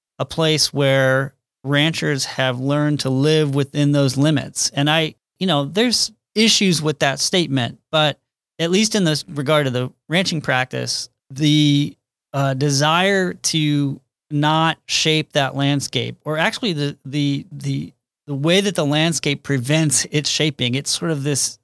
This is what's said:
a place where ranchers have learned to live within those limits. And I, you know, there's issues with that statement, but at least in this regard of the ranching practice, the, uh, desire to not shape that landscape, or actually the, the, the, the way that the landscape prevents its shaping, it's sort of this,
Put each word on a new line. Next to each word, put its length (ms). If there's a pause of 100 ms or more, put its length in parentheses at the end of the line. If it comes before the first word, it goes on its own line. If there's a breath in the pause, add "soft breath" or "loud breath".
(200)
a 60
place 480
where 600 (300)
ranchers 640
have 340
learned 420
to 80
live 460
within 360
those 240
limits. 560
And 180
I, 260 (240)
you 80
know, 180
there's 460 (240)
issues 460
with 180
that 200
statement, 600 (120)
but 280 (400)
at 100
least 240
in 120
this 220
regard 380
of 80
the 180 (160)
ranching 320
practice, 720 (220)
the, 640 (360)
uh, 200
desire 800
to 640 (300)
not 560
shape 480
that 220
landscape, 600 (100)
or 120
actually 360
the, 220 (100)
the, 460
the, 420 (340)
the 80
way 260
that 140
the 100
landscape 560
prevents 720
its 180
shaping, 460
it's 160
sort 180
of 140
this, 400